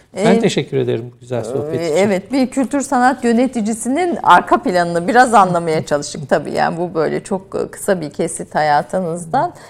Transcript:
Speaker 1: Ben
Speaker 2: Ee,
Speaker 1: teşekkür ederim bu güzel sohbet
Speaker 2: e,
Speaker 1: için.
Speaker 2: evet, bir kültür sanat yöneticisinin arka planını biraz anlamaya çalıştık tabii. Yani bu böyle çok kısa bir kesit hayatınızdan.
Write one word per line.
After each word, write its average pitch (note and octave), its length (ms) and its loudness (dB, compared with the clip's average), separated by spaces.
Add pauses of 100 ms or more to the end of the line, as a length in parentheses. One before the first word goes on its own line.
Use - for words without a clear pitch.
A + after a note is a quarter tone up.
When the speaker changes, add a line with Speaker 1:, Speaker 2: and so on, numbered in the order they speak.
(160)
Speaker 1:
Ben F#3 180 4
Speaker 2:
Ee, A3+ 60 4
Speaker 1:
teşekkür E3 360 0
ederim B2 400 -2
bu - 40 -20
güzel A#2+ 240 -6
sohbet C#3+ 360 -6
Speaker 2:
e, E3+ 60 -6
Speaker 1:
için. D3+ 100 0
Speaker 2:
evet, F#3+ 360 0
bir C4 140 2
kültür C4+ 340 -2
sanat B3+ 440 0
yöneticisinin B3 1000 0
arka E4 400 4
planını F3 460 0
biraz A#3+ 260 4
anlamaya E3+ 520 2
çalıştık D3 420 -4
tabii. D3 240 0
Yani D#3+ 260 0
bu F3 160 -4
böyle D3 300 -2
çok - 480 -6
kısa F#3+ 280 -2
bir D3 100 -8
kesit F3 440 -6
hayatınızdan. E3+ 1000 -2 (160)